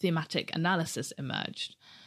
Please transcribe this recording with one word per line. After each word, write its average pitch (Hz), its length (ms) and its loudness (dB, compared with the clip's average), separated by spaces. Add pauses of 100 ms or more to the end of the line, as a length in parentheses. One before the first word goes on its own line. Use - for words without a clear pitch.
thematic 165 540 2
analysis 165 580 0
emerged, - 640 -4 (300)